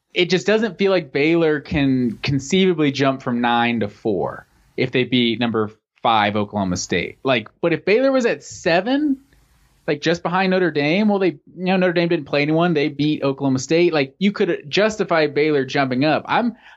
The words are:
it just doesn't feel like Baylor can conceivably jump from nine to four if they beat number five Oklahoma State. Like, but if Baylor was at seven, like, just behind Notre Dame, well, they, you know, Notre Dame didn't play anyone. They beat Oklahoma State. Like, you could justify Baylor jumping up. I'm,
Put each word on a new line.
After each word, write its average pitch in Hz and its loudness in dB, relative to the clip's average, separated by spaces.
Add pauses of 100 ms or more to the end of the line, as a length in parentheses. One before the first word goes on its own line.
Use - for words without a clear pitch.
(140)
it 175 0
just 180 0
doesn't 214 0
feel 196 2
like 170 -2
Baylor 156 2
can 131 0
conceivably 151 2
jump 131 0
from 120 -4
nine 117 0
to 101 -2
four 85 -4 (300)
if 127 -2
they 131 2
beat 120 0
number 110 -2 (300)
five 107 2
Oklahoma 101 -2
State. - -4
Like, 123 0 (120)
but 170 0
if 156 -4
Baylor 254 2
was 254 0
at 151 -4
seven, 262 -2 (640)
like, 147 -2
just 170 -2
behind 185 0
Notre 185 2
Dame, 151 2
well, 202 2
they, 170 0 (180)
you 180 -8
know, 185 2
Notre 180 2
Dame 170 2
didn't 165 0
play 143 0
anyone. 160 2
They 147 0
beat 147 -2
Oklahoma 139 0
State. 165 2
Like, 139 -2
you 202 0
could 170 -2
justify 180 0
Baylor 143 0
jumping 131 -2
up. 147 0
I'm, 214 -2 (200)